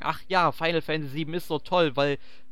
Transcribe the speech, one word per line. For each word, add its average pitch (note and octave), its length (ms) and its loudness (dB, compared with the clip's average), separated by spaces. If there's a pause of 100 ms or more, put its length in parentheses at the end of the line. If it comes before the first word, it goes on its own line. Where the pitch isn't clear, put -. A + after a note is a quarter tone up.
„Ach - 240 -2
ja, F3 240 4
Final E3 280 0
Fantasy D3+ 360 -2
sieben D#3 160 -2
ist E3+ 160 -4
so D3+ 100 0
toll, D#3+ 380 2
weil, C#3+ 200 4 (340)